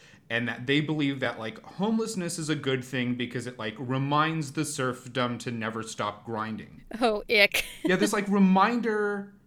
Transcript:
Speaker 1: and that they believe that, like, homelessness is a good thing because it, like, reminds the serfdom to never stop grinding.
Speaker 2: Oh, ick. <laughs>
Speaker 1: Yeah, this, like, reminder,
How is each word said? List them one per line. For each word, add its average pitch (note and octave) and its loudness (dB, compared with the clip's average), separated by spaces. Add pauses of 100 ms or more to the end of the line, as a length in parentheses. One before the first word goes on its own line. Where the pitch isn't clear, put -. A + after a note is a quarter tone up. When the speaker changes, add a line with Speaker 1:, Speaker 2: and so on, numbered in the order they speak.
(300)
Speaker 1:
and A#2+ 0
that A#2+ -6
they C#3 4
believe C#3+ 0
that, A#2+ -2
like, A2 -8
homelessness G3+ -4
is D#3 -6
a D#3 0
good C3 -2
thing B2 -2
because A#2+ -4
it, A#2+ -12
like, A2 -6
reminds C#3+ 0
the D#3 -2
serfdom B2 -2
to A#2+ -6
never A2 -4
stop - -6
grinding. A2 -8 (180)
Speaker 2:
Oh, G#3+ 0
ick. G#3 4
<laughs> - -12
Speaker 1:
Yeah, F#3 4
this, - 2
like, G3+ 0
reminder, G3+ 4 (140)